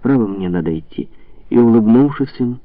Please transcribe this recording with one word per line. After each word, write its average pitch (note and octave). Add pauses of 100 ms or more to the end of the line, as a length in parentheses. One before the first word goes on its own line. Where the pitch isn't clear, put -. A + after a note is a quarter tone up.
Право, B2
мне G2
надо E2
идти". - (400)
И, A#2+
улыбнувшись A#2+
им B2